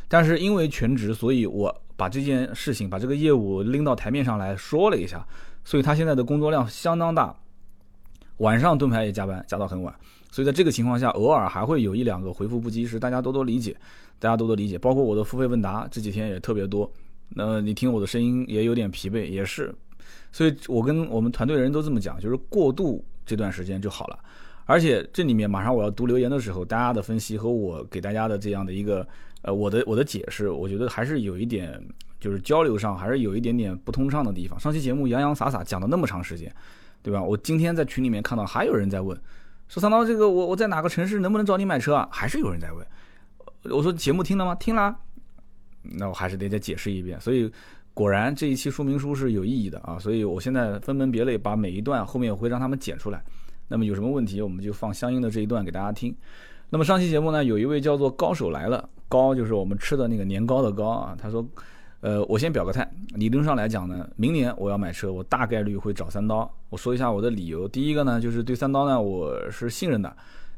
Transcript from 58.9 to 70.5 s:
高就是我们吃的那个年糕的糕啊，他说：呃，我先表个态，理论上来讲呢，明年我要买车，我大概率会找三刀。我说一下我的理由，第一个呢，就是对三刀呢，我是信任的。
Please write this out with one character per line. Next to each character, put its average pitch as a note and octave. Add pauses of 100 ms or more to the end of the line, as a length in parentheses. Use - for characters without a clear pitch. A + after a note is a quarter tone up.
高 C3
就 B2
是 A2
我 G2+
们 G2
吃 -
的 C3
那 A2+
个 G2+
年 G2
糕 C3
的 G#2+
糕 G#2
啊， -
他 G#2+
说： A#2 (540)
呃， G#2
我 A2
先 D#3
表 G#2
个 F#2
态， A#2 (240)
理 G#2+
论 C#3
上 D3+
来 A2
讲 G2+
呢， F2+
明 B2
年 B2+
我 G2
要 G2+
买 F#2
车， F#2+
我 F#2
大 B2
概 A2
率 G2+
会 G2+
找 F2
三 G2+
刀。 A2 (180)
我 -
说 B2
一 B2
下 B2+
我 G#2
的 A#2+
理 G2+
由， E2
第 C3
一 D3+
个 D3
呢， A#2+
就 A#2
是 A#2
对 B2
三 C3+
刀 C#3
呢， C3
我 D#2+
是 A#2+
信 F3+
任 A2+
的。 E2 (440)